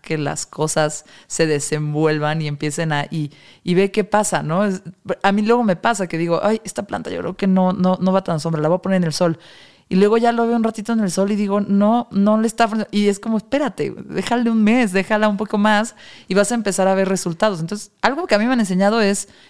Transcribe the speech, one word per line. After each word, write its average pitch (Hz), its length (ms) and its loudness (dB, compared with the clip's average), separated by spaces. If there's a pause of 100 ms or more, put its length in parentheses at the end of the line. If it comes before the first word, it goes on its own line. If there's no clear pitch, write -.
que 156 160 -4
las 151 260 -4
cosas 151 600 -2 (200)
se - 220 -2
desenvuelvan 151 960 -2
y 151 40 -4
empiecen 151 460 -4
a... 143 160 -2
y, 151 220 -6 (320)
y 180 100 0
ve 190 180 4
qué 208 120 0
pasa, 190 400 0
¿no? 165 220 0
Es, 185 180 -4 (400)
a 196 80 4
mí 208 100 2
luego 233 220 2
me 196 120 2
pasa 214 320 -2
que 160 120 -4
digo, 170 240 0
"Ay, 214 200 0
esta 202 220 -8
planta 196 240 -8
yo 175 120 -8
creo 185 140 -6
que 202 120 -2
no, 185 260 4
no, 185 260 2
no 185 120 0
va 190 120 2
tan 170 160 -4
sombra, 160 220 -4
la 151 80 2
voy 180 80 2
a 185 60 -8
poner 190 140 0
en 180 80 2
el 156 80 -2
sol". 170 260 0 (500)
Y - 60 -2
luego 208 220 4
ya 233 160 2
lo 233 120 0
veo 233 120 0
un 226 80 0
ratito 220 260 -4
en 226 80 0
el 202 100 0
sol 196 220 0
y 214 60 0
digo, 202 240 0
"No, 208 500 2
no 214 300 2
le 226 60 2
está 226 200 0
fun-", 214 240 -4
y 208 160 2
es 196 120 0
como, 220 180 -2
"Espérate, 240 580 -4 (140)
déjale 233 420 -2
un 220 100 2
mes, 220 300 4
déjala 208 380 2
un 202 80 -2
poco 214 200 -4
más", 214 380 2 (320)
y 190 60 -4
vas 202 180 2
a 240 40 -2
empezar 196 340 0
a 190 40 4
ver 190 140 2
resultados. 180 540 -2
Entonces, 208 300 -8 (100)
algo 285 260 -2
que - 80 2
a - 20 6
mí 208 80 0
me 247 60 2
han 247 80 2
enseñado 196 400 2
es 202 300 0 (200)